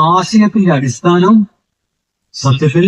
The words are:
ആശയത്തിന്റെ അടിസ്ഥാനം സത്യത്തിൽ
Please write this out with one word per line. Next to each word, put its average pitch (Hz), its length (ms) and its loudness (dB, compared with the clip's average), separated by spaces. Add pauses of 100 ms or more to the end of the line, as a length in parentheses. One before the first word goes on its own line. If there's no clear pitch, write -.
(120)
ആശയത്തിന്റെ 208 640 0
അടിസ്ഥാനം 175 640 0 (960)
സത്യത്തിൽ 151 540 0